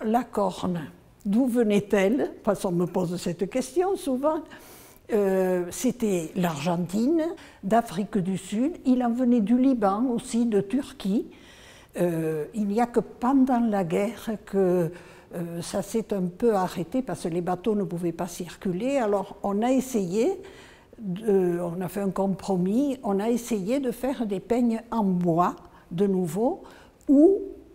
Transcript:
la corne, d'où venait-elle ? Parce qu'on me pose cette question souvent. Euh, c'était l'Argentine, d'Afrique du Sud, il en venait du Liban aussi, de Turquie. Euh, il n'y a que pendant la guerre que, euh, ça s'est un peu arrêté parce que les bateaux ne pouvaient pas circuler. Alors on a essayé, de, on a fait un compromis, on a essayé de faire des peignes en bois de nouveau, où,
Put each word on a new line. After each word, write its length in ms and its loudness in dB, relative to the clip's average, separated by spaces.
la 200 2
corne, 560 -2
d'où 200 2
venait-elle ? 840 2
Parce 200 0
qu'on 100 0
me 140 2
pose 340 -2
cette 300 -4
question 440 0
souvent. 460 -2
Euh, 580 2
c'était 680 -2
l'Argentine, 840 0
d'Afrique 520 0
du 220 0
Sud, 340 -2
il 180 2
en 60 0
venait 300 2
du 180 4
Liban 480 2
aussi, 400 -2
de 160 2
Turquie. 640 -2
Euh, 540 0
il 140 -2
n'y 120 0
a 60 4
que 140 0
pendant 600 2
la 240 2
guerre 460 -2
que, 440 2
euh, 260 -8
ça 220 -6
s'est 320 -4
un 80 -2
peu 320 0
arrêté 480 -2
parce 220 -8
que 40 -2
les 140 -2
bateaux 320 -2
ne 80 0
pouvaient 300 -4
pas 160 -6
circuler. 680 -4
Alors 460 -2
on 180 0
a 120 2
essayé, 680 0
de, 640 0
on 220 -4
a 60 -4
fait 120 -6
un 100 0
compromis, 920 0
on 180 0
a 80 0
essayé 520 -2
de 100 -2
faire 340 -4
des 160 -4
peignes 400 0
en 140 0
bois 520 2
de 160 0
nouveau, 560 0
où, 300 8